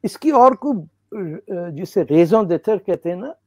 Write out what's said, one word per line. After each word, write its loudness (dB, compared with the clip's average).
इसकी -4
और 6
कोई, -4
अ, -10
जिसे -4
raison 4
d'être -2
कहते -6
हैं -6
ना -14